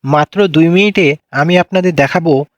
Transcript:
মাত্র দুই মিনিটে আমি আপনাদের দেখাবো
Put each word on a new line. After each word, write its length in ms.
মাত্র 340
দুই 200
মিনিটে 380
আমি 280
আপনাদের 360
দেখাবো 380